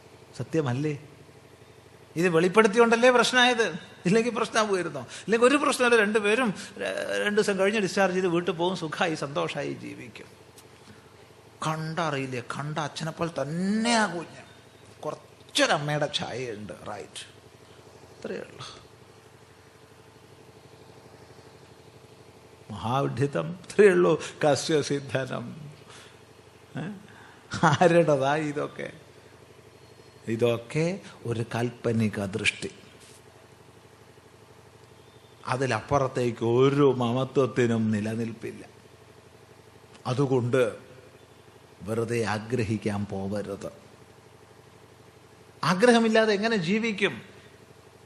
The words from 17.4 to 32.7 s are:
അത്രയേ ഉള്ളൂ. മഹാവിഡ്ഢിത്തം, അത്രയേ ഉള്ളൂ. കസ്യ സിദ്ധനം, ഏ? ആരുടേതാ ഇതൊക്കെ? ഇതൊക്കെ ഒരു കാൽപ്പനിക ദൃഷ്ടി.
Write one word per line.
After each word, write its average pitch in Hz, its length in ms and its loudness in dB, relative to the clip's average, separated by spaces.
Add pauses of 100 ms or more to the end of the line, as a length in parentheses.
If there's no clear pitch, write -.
അത്രയേ - 300 -12
ഉള്ളൂ. - 280 -16 (4000)
മഹാവിഡ്ഢിത്തം, 139 800 -2 (100)
അത്രയേ - 340 6
ഉള്ളൂ. 175 200 4 (260)
കസ്യ 147 440 2
സിദ്ധനം, 135 640 -6 (1300)
ഏ? 147 80 -8 (640)
ആരുടേതാ 151 800 4 (100)
ഇതൊക്കെ? 143 460 -8 (1400)
ഇതൊക്കെ 117 580 0 (400)
ഒരു 117 200 -4
കാൽപ്പനിക 113 800 -2
ദൃഷ്ടി. 101 460 -4 (2750)